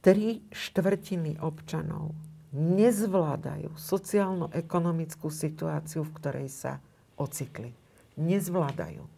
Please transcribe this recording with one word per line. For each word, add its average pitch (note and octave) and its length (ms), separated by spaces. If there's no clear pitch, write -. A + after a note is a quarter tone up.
tri G#3+ 480
štvrtiny F3 880
občanov D#3 720
nezvládajú F3 1300
sociálno-ekonomickú E3+ 1500
situáciu, D#3 720
v D#3 140
ktorej C3+ 340
sa C3 220
ocitli. B2 560
Nezvládajú. F3 880